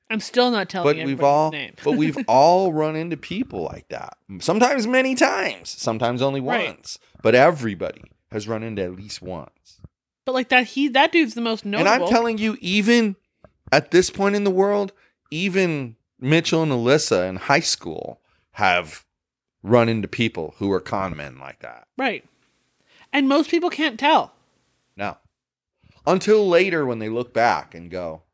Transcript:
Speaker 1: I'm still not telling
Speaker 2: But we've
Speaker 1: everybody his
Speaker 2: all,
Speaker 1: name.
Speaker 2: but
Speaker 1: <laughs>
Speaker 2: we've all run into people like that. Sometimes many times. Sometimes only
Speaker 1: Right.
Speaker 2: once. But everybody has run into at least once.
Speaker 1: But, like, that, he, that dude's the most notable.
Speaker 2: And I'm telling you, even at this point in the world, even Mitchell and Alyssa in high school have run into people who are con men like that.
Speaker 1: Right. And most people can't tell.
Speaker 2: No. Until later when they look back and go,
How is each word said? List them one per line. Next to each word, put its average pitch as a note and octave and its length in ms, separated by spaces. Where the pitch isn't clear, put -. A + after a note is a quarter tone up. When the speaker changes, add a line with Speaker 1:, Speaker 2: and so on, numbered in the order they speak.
Speaker 1:
I'm A3 100
still B3 320
not G3 180
telling F3+ 180
Speaker 2:
But D3 100
we've D#3+ 40
Speaker 1:
everybody C#3 60
his C#3+ 80
Speaker 2:
all, D#3 180
Speaker 1:
name. C#3+ 220
Speaker 2:
but C#3+ 80
Speaker 1:
<laughs> B3+ 60
Speaker 2:
we've D3+ 200
all E3+ 440
run D#3 240
into D#3+ 220
people F3 460
like - 260
that. - 280
Sometimes A3+ 480
many C4 280
times. A3 540
Sometimes A#2 520
only C#3 200
Speaker 1:
Right. E3 260
Speaker 2:
once. - 320
But A2+ 140
everybody B2 680
has G#2+ 160
run A2 160
into G#2 200
at F2+ 120
least G2+ 260
once. - 600
Speaker 1:
But, B3+ 80
like, C4 160
that, B3 180
he, C#4 220
that C4+ 220
dude's D4+ 220
the A#3+ 80
most A3+ 240
notable. G3+ 260
Speaker 2:
And G3+ 120
I'm F3 60
telling A3+ 280
you, A3 240
even G#3 540
at D3 200
this F3+ 180
point G3+ 260
in G3+ 80
the G3+ 80
world, G3 420
even E3 640
Mitchell D#3+ 440
and D3+ 80
Alyssa A#2 560
in F#2 80
high C#3+ 240
school - 640
have F2+ 540
run A2+ 260
into A2 180
people F#2 520
who G2 120
are F#2 80
con F#2+ 380
men C#2 220
like C2+ 200
that. A#1+ 280
Speaker 1:
Right. B3 260
And C#4 160
most C#4+ 220
people E4+ 200
can't C#4+ 300
tell. C#4+ 340
Speaker 2:
No. G2 220
Until G3+ 400
later E3+ 380
when A#2+ 140
they G#2+ 100
look A#2+ 240
back A2 400
and E2+ 160
go, E2 320